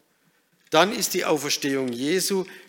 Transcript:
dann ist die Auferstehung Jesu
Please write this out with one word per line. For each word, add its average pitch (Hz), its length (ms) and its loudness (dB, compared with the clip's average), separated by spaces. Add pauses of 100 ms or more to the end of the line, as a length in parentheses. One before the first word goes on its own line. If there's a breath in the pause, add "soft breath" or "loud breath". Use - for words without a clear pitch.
(680)
dann 180 240 4
ist 190 220 -2
die 175 100 -2
Auferstehung 135 640 0
Jesu 175 540 -2 (240 loud breath)